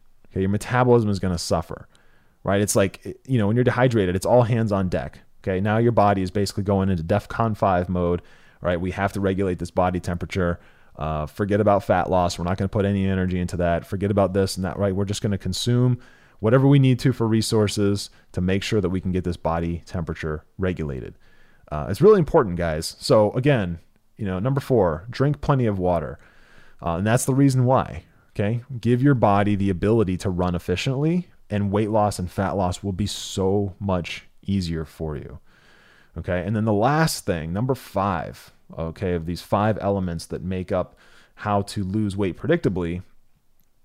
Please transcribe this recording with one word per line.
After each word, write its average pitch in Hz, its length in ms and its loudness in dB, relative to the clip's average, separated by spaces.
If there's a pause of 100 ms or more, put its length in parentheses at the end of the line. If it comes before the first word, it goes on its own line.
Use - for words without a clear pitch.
(320)
Okay, 95 100 -2
your 95 80 0
metabolism 120 600 2
is 98 100 0
gonna 90 180 -2
suffer, - 500 -4 (560)
right? 101 180 2
It's 104 140 0
like, 98 520 -2
you 131 100 0
know, 104 100 2
when 107 80 2
you're 123 80 2
dehydrated, 117 520 2
it's 92 100 -2
all 120 180 6
hands 113 280 0
on 95 180 0
deck. 78 300 -6 (240)
Okay, 92 180 -2
now 107 160 2
your 117 140 4
body 101 300 4
is 90 100 -4
basically 101 320 -2
going 95 260 2
into 87 140 0
defcon 104 520 -2
five 90 340 2
mode, 87 320 0 (400)
right? 87 180 -2
We 90 120 -4
have 98 220 -2
to 101 80 -4
regulate 95 380 -2
this 85 120 -8
body 90 280 0
temperature. 87 600 -4 (360)
Uh, 78 300 -6
forget 101 360 0
about 101 220 4
fat 92 260 2
loss. 87 280 2
We're 85 80 -4
not 90 120 -2
gonna 98 120 -2
put 101 160 0
any 98 200 0
energy 92 340 0
into 87 180 -4
that. 85 280 0
Forget 101 260 -2
about 98 220 2
this 98 220 0
and 92 100 -4
that, 87 120 -6
right? 98 180 0
We're 98 100 -2
just 101 160 -6
gonna 101 160 -2
consume 123 640 0 (400)
whatever 131 280 4
we 143 120 8
need 131 200 4
to 135 120 2
for 117 160 0
resources 107 800 0 (220)
to - 80 -6
make 92 240 0
sure 107 160 0
that 90 100 0
we 92 120 -2
can 95 100 -4
get 90 140 -2
this 87 120 -4
body 85 480 -4
temperature 80 600 -6 (120)
regulated. 76 580 -6 (560)
Uh, 76 180 -6
it's 98 120 -2
really 208 180 8
important, 135 360 2
guys. 82 440 -4
So 107 340 4
again, 117 460 0 (380)
you 131 80 -8
know, 92 140 -2
number 135 200 -2
four, 90 500 2
drink 139 320 -2
plenty 131 240 2
of 101 140 0
water. 82 400 -2 (640)
Uh, 85 140 -2
and 95 120 -2
that's 120 180 2
the 131 100 0
reason 131 300 4
why, 123 380 0 (280)
okay? 110 300 -2 (180)
Give 123 220 2
your 143 140 4
body 104 400 4
the 98 140 0
ability 95 480 2
to 101 120 -4
run 90 260 0
efficiently, 156 720 -2 (220)
and 101 220 -2
weight 101 180 0
loss 104 300 0
and 90 120 -6
fat 90 240 -2
loss 92 280 -2
will 98 100 -2
be 98 140 -2
so 98 720 -2
much 92 460 -4 (200)
easier 85 400 -2
for 78 300 -8
you, 67 240 -12 (800)
okay? 90 280 -4
And 104 100 -2
then 107 100 0
the 110 80 2
last 143 520 0
thing, 82 280 -4
number 127 220 -2
five, 95 760 -6 (260)
okay, 82 360 -4
of 82 120 -4
these 85 160 -6
five 104 400 0
elements 92 460 -2
that 80 140 -8
make 92 300 -6
up 90 240 -2 (400)
how 104 280 0
to 101 200 -6
lose 98 340 -2
weight 95 200 -2
predictably 92 640 -2 (800)